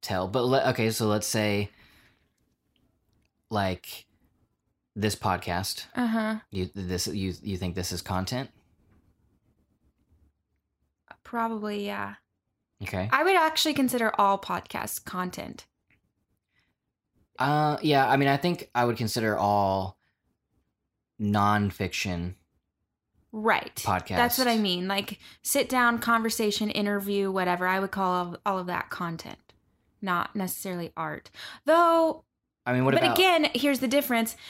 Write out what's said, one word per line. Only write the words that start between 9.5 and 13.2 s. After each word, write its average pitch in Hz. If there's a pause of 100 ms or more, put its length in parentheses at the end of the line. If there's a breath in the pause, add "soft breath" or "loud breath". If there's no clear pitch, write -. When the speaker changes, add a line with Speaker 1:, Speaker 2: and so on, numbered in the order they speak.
Speaker 2:
Probably, 214
yeah. 202 (680)
Speaker 1:
Okay. 98
Speaker 2:
I 285